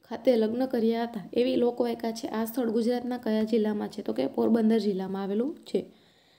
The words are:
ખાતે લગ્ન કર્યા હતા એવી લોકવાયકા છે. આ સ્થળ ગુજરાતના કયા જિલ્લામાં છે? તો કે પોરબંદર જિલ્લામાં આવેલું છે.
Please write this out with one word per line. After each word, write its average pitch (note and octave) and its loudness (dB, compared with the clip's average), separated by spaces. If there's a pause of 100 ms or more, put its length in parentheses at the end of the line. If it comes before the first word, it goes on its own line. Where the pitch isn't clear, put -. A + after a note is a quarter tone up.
ખાતે A#3 2
લગ્ન A3+ 2
કર્યા A3+ 0
હતા G#3+ -8
એવી B3+ 2
લોકવાયકા A#3+ 0
છે. A3+ -8
આ A3+ -2
સ્થળ A3+ -2
ગુજરાતના A#3+ -2
કયા A3 0
જિલ્લામાં G#3+ 0
છે? - -10
તો G#3+ -4
કે C4 0
પોરબંદર A3+ 4
જિલ્લામાં F#3+ -2
આવેલું A3 -2
છે. - -4 (480)